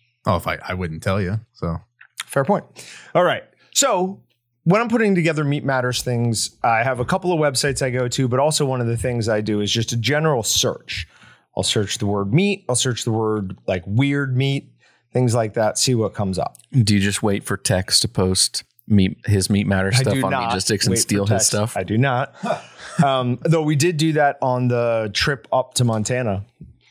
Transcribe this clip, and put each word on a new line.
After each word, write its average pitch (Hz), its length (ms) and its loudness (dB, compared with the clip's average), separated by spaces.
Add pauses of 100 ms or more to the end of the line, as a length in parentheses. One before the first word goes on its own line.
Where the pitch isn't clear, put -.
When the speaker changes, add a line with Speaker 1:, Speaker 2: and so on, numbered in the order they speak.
(260)
Speaker 1:
Oh, - 100 2
if 82 100 -6
I, 85 200 -2
I 92 80 -6
wouldn't 82 280 -6
tell 95 180 0
you. 101 200 -4 (120)
So 85 240 -6 (500)
Speaker 2:
Fair 139 180 0
point. 190 200 0 (500)
All 175 100 4
right. 135 180 0 (320)
So 196 480 0 (420)
when 190 160 4
I'm 233 80 -2
putting 220 280 2
together 156 280 2
Meat 143 200 -2
Matters 127 380 -2
things, 117 600 -2
I 117 220 2
have 127 160 -2
a 123 40 -2
couple 180 280 0
of 160 80 2
websites 139 420 0
I 135 80 0
go 123 180 -2
to, 131 200 -2
but 123 100 0
also 151 260 2
one 131 160 -2
of 120 60 -2
the 117 100 0
things 117 320 -2
I 110 120 0
do 104 200 -2
is 104 120 -2
just 113 200 -2
a 120 40 -4
general 143 480 0
search. - 640 -4 (480)
I'll - 80 -2
search - 340 -2
the 104 80 -4
word 101 260 -2
meat. 190 360 0
I'll 123 80 0
search 123 280 -2
the 120 60 -2
word, 107 560 -2
like, 92 200 -2
weird 135 500 0
meat, 139 340 -2 (420)
things 123 220 2
like 110 200 0
that, 107 220 0
see - 180 0
what 110 200 -2
comes 95 240 -4
up. - 180 -6 (160)
Speaker 3:
Do 107 220 4
you 101 60 4
just 101 220 0
wait 101 220 0
for 101 120 -4
Tex - 440 0
to 107 80 0
post - 540 0 (240)
meat, 98 400 4
his 98 240 2
Meat 101 160 2
Matters 98 300 2
Speaker 2:
I 127 60 4
Speaker 3:
stuff 123 120 2
Speaker 2:
do 131 100 0
Speaker 3:
on 95 60 -2
Speaker 2:
not 120 220 -2
Speaker 3:
Meatgistics - 320 0
and 104 80 0
Speaker 2:
wait 92 60 2
for - 40 0
Speaker 3:
steal 101 240 0
his 104 40 2
Speaker 2:
Tex. 110 160 2
Speaker 3:
stuff? 107 300 -2
Speaker 2:
I 98 60 -2
do 101 160 0
not. 131 440 0
<laughs> - 260 -6 (340)
Um, 127 380 0
though 165 220 2
we 151 120 0
did 160 220 2
do 156 160 0
that 147 300 2
on 127 260 2
the 117 460 0
trip - 360 -2
up 127 260 0
to 127 80 4
Montana. 110 600 -2 (460)